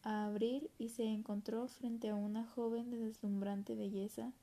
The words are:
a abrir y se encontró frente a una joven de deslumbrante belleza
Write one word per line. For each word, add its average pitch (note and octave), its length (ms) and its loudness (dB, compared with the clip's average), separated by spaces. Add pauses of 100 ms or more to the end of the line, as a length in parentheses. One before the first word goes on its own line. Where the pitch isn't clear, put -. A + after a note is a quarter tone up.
a G#3+ 220 2
abrir A#3 520 2
y A#3 100 -2
se A#3 160 -2
encontró A3 640 0
frente A#3 400 -2
a G#3+ 80 2
una G#3 300 0
joven A#3 460 0
de A#3 60 -2
deslumbrante G3+ 800 0
belleza G#3 560 -2 (120)